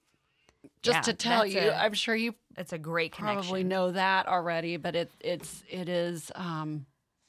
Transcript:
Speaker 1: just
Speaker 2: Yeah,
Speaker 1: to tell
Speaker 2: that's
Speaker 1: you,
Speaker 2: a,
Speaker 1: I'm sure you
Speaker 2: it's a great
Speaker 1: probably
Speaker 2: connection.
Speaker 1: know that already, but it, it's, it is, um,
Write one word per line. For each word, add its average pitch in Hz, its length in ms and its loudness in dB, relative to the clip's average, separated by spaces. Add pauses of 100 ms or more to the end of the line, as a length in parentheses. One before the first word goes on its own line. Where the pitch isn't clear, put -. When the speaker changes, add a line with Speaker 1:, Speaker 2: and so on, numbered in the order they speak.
(840)
Speaker 1:
just 233 140 4
Speaker 2:
Yeah, - 60 4
Speaker 1:
to 233 120 2
tell 226 280 4
Speaker 2:
that's 196 120 0
Speaker 1:
you, 196 60 2 (100)
Speaker 2:
a, - 40 2
Speaker 1:
I'm 208 200 2
sure 226 200 0
you 226 200 0 (220)
Speaker 2:
it's 185 160 -10
a 170 60 -6
great 165 340 -2
Speaker 1:
probably 202 300 -2
Speaker 2:
connection. 185 260 0
Speaker 1:
know 185 240 2
that 190 360 2
already, 170 480 0
but 165 200 -4
it, 170 140 -2 (100)
it's, - 480 -6
it 180 200 -6
is, 175 460 -2
um, 156 520 -4 (420)